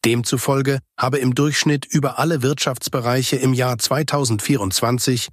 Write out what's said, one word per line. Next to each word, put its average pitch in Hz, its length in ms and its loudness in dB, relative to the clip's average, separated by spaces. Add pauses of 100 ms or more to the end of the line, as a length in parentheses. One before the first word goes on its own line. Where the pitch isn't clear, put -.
Demzufolge 135 720 0 (200)
habe 127 200 0
im 127 160 2
Durchschnitt 143 500 2
über 139 340 -2
alle 151 220 0
Wirtschaftsbereiche 131 960 0
im 131 160 2
Jahr 123 240 0
zweitausendvierundzwanzig 123 1600 0